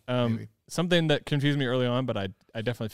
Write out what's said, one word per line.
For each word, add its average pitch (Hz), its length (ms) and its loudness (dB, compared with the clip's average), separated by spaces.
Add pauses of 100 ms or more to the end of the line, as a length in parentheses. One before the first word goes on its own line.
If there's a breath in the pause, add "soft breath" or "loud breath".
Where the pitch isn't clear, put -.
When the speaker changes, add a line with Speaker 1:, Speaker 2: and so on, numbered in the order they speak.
Speaker 1:
Um, 120 280 2
Speaker 2:
maybe. 107 120 -10 (200)
Speaker 1:
something 170 400 2
that 147 180 2
confused 143 320 2
me 139 80 0
early 123 200 2
on, 123 200 0
but 113 100 -2
I, 98 120 -2 (260)
I 110 80 -6
definitely 117 320 -4